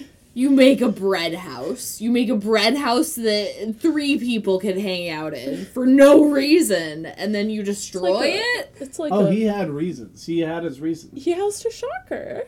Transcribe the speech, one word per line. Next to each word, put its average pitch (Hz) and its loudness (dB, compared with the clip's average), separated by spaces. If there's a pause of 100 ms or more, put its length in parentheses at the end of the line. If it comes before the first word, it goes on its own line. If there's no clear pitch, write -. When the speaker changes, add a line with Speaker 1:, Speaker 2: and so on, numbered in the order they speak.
(340)
Speaker 1:
You 254 0
make 269 8
a 240 2
bread 190 -2
house. 170 -10
You 226 -2
make 240 2
a 247 0
bread 214 2
house 254 -2
that 214 -4
three 294 0
people 208 -2
can 190 -4
hang 180 -4
out 156 -8
in 135 -8
for 254 -4
no 277 10
reason, 233 0
and 202 -6
then 208 -2
you 214 -6
destroy 196 -6
Speaker 2:
It's 196 2
like 311 0
a, 392 -2
Speaker 1:
it? 453 -4
Speaker 2:
it's 277 -14
like 302 -4
Speaker 3:
Oh, - 2
Speaker 2:
a 196 4
Speaker 3:
he 214 0
had 202 -2
reasons. 143 -8
He 165 -4
had 165 -4
his 139 -8
reasons. 160 -8
Speaker 2:
He 349 -2
has 403 -4
to 453 -4
shock 640 -10
her. - -10